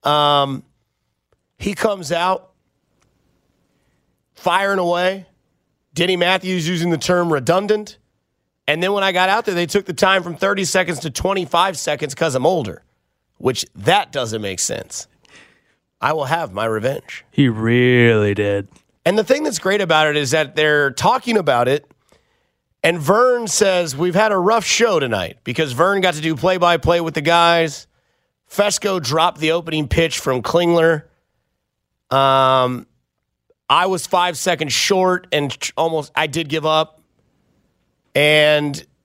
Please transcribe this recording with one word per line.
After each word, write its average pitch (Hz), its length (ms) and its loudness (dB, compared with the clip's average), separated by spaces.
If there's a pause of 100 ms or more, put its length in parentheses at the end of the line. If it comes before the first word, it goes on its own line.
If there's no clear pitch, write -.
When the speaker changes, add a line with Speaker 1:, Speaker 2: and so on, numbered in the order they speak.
Speaker 1:
um, 143 600 2 (920)
he 202 160 -6
comes 185 400 -4
out 175 380 -2 (1800)
firing 196 440 -2
away. 180 460 -2 (720)
Denny 180 240 0
Matthews 180 500 0
using 175 220 -2
the 160 80 0
term 175 340 0
redundant. 196 640 0 (720)
And 156 160 0
then 190 100 0
when 202 120 0
I 190 80 0
got 180 180 2
out 220 160 0
there, 196 80 -2
they 175 100 0
took 196 220 -2
the 170 80 -8
time 190 280 2
from 170 140 -10
thirty 196 300 -2
seconds 170 340 0
to 160 100 -8
twenty-five 180 680 0
seconds 147 360 -6
'cause 160 200 -2
I'm 127 100 -2
older, 156 380 0 (560)
which - 260 -2 (100)
that 175 380 0
doesn't 113 300 -6
make 95 180 -8
sense. - 480 -8 (920)
I 131 120 0
will 151 140 -4
have 151 260 -2
my 104 140 -2
revenge. 113 640 -4
Speaker 2:
He 143 180 2
really 117 840 2
did. 101 340 -2 (380)
Speaker 1:
And 185 120 2
the 214 60 0
thing 285 180 0
that's 285 160 -4
great 202 220 -2
about 156 280 2
it 147 80 -2
is 139 160 -2
that 151 240 -2
they're 151 340 2
talking 226 480 0
about 131 300 2
it, 143 220 -2 (920)
and 170 160 0
Vern 226 480 2
says, 180 500 0
"We've 170 180 -2
had 214 180 2
a 196 40 0
rough 196 300 2
show 214 340 2
tonight," 107 440 -4
because 131 280 -4
Vern 185 300 2
got 180 120 0
to 151 60 -10
do 160 160 -2
play-by-play 175 640 2
with 160 140 -6
the 160 80 -2
guys. 170 640 2 (640)
Fesco 196 520 -2
dropped 160 360 0
the 156 140 -2
opening 156 360 -4
pitch 165 300 0
from 127 240 -2
Klingler. 165 640 2 (1080)
Um, 131 760 2 (840)
I 165 160 4
was 190 200 -4
five 180 300 0
seconds 156 380 -2
short 185 580 0
and 147 180 -2
tr-, - 260 -10
almost, 160 380 -4
I 156 120 0
did 156 240 -6
give 156 160 -4
up. 156 340 -2 (1120)
And 151 680 2 (200)